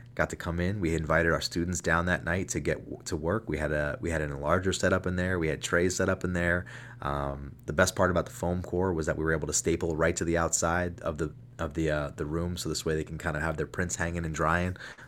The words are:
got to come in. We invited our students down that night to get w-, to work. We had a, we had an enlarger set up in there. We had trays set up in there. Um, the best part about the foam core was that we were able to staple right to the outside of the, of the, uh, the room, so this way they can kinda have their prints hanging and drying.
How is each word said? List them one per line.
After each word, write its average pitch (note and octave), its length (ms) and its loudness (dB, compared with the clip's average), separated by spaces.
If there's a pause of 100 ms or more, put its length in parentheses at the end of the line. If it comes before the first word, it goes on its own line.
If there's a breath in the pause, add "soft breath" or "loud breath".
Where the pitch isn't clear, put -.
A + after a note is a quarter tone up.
(140)
got - 160 2
to - 60 -6
come E2+ 240 -4
in. G2 220 0
We D#2+ 120 2
invited D#2+ 380 4
our D2+ 80 4
students E2+ 400 -2
down E2+ 280 2
that F2+ 180 0
night F2+ 240 -2
to E2 100 -2
get D2+ 240 0
w-, - 220 -12
to F2+ 100 -4
work. E2+ 320 -2
We D2+ 100 -2
had D2+ 140 0
a, D2+ 300 0
we E2+ 100 -2
had D#2+ 100 2
an D2 100 -2
enlarger E2 440 2
set F#2 160 2
up F#2 160 2
in F2+ 80 0
there. F2+ 240 0
We D#2+ 80 2
had C#2+ 140 -2
trays F2+ 340 2
set F#2 140 2
up F#2 160 0
in F2+ 80 0
there. F2 320 2 (360 loud breath)
Um, C#2 540 -2 (100)
the - 80 -4
best F#2 220 4
part F2+ 160 4
about E2+ 140 2
the - 60 -10
foam F2+ 300 -2
core F2+ 320 0
was D#2 120 -2
that D#2+ 120 0
we D#2 60 -2
were D#2+ 100 2
able D2+ 140 0
to D2+ 60 -2
staple E2 420 0
right E2 220 4
to E2+ 80 -2
the E2 120 2
outside E2+ 600 0
of D#2 180 -4
the, D2+ 140 -2 (260)
of D2+ 160 -4
the, D#2+ 160 0
uh, D2 280 0
the D2+ 80 -4
room, E2+ 320 -2
so - 100 -6
this D#2 180 -4
way D#2+ 100 2
they D#2 100 -2
can D#2+ 120 -8
kinda D#2 220 -2
have D#2+ 160 0
their D2 100 -2
prints E2+ 300 -4
hanging E2+ 300 -2
and D#2 100 -4
drying. F2 400 2 (320 loud breath)